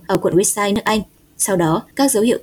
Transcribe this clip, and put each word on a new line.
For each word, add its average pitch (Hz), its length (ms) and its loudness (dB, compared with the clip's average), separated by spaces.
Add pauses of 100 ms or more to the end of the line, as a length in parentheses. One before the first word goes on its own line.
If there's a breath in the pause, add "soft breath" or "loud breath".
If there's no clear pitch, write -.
ở 196 100 0
quận - 180 -2
Westside, 202 400 0
nước 208 100 -4
Anh. 214 180 0 (360)
Sau 196 180 -2
đó, 208 260 0 (140)
các 277 140 2
dấu 214 120 0
hiệu 233 200 0